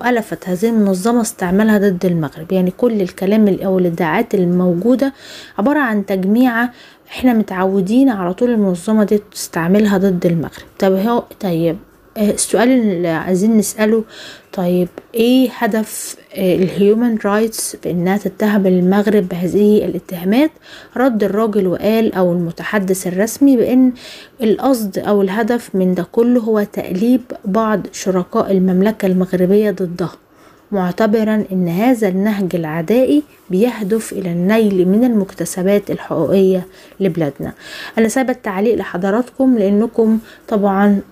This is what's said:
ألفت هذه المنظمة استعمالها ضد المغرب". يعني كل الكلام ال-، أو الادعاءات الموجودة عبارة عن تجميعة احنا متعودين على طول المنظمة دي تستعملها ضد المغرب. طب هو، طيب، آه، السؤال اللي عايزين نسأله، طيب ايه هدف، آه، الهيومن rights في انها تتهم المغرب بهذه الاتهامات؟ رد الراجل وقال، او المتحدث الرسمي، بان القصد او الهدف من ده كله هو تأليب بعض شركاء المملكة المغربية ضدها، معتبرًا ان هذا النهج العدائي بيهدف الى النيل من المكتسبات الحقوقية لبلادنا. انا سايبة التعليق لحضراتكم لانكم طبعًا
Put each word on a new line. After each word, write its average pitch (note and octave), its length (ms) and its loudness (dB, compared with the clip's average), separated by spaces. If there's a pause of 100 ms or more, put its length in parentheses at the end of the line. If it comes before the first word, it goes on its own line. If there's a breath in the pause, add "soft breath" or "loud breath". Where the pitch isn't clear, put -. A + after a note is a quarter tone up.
ألفت A3+ 420 -4
هذه F3+ 200 -2
المنظمة G#3+ 520 2
استعمالها G#3 580 0
ضد G3 280 0
المغرب". E3 460 -4
يعني F#3 180 0
كل A3+ 320 -2
الكلام G3+ 460 0
ال-، F#3+ 140 0
أو F#3+ 160 0
الادعاءات F3 560 0
الموجودة F#3 800 0 (460 loud breath)
عبارة C#4 200 0
عن A3 280 -2
تجميعة A3+ 640 0 (400 loud breath)
احنا B3+ 220 0
متعودين G3 760 2
على F#3 260 -2
طول B3 160 0
المنظمة G#3+ 540 0
دي G#3 160 0 (120)
تستعملها G3+ 680 0
ضد F#3 280 0
المغرب. - 380 -2 (140)
طب F#3+ 140 2
هو، A#3 320 0 (160)
طيب، E3 360 -2 (400)
آه، G#3 140 2
السؤال - 380 0
اللي G#3 400 2
عايزين F#3 480 0
نسأله، G#3+ 480 0 (480 loud breath)
طيب F3+ 360 0 (260)
ايه B3 340 4 (100)
هدف، A3 580 -4 (180)
آه، F#3 200 0
الهيومن G#3+ 720 2
rights G#3+ 520 -2
في - 140 -8
انها F3+ 260 0
تتهم G3+ 500 0
المغرب G3 640 2
بهذه F#3 560 2
الاتهامات؟ F#3 680 -2 (460 loud breath)
رد A#3 280 0
الراجل G#3 420 0
وقال، G#3+ 480 0
او F3+ 180 2
المتحدث F#3 760 -4
الرسمي، A3+ 500 2
بان B3+ 360 4 (500 loud breath)
القصد A3 560 0
او G3+ 240 0
الهدف A3+ 520 -2
من F#3 200 2
ده F3 180 -4
كله A#3+ 280 2
هو G#3+ 220 0 (100)
تأليب A#3 480 0 (240)
بعض G#3+ 360 0 (120)
شركاء F#3+ 600 -2
المملكة F#3+ 540 0
المغربية F#3 640 2
ضدها، F3+ 420 -6 (600 soft breath)
معتبرًا G#3+ 800 0
ان F3+ 160 0
هذا G#3+ 400 0
النهج G3 480 -2
العدائي F3 680 0 (280 soft breath)
بيهدف G#3+ 600 -2
الى F#3 200 -6
النيل F#3+ 560 2
من G#3+ 160 4
المكتسبات G3+ 840 -2
الحقوقية F#3 760 0 (340 loud breath)
لبلادنا. D#3+ 520 -4 (460 loud breath)
انا A3+ 100 2
سايبة B3 240 -2
التعليق G#3+ 420 -2
لحضراتكم G#3+ 840 -2
لانكم A3 600 2 (300 loud breath)
طبعًا G3+ 520 2 (120)